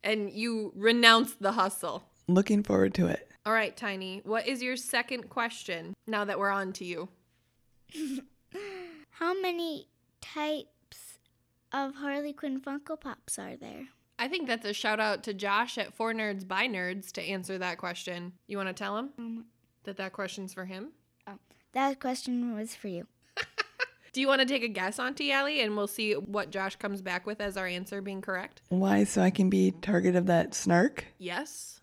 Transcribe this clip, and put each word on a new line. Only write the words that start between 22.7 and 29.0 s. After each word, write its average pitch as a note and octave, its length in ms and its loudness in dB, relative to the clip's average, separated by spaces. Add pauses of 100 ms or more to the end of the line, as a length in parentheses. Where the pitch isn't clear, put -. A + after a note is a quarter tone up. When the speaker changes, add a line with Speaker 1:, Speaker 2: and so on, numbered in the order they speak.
Speaker 3:
for - 140 -8
you. F3 180 -8 (280)
<laughs> - 760 -6
Speaker 1:
Do C4 80 0
you C#4 60 4
wanna C4+ 180 6
take C4 180 0
a A#3+ 40 0
guess, G3 320 -2
Auntie C#4+ 320 -2
Allie, C#4 300 2
and G#3+ 140 2
we'll G3+ 120 0
see G#3+ 260 0
what G3+ 380 -2
Josh F#3+ 240 -4
comes G3+ 260 -4
back F3+ 240 -4
with G#3 160 -6
as G3+ 160 -4
our F#3 80 -2
answer F#3 380 -6
being F#3+ 180 -8
correct? F#3+ 480 -8
Speaker 2:
Why, G3 340 6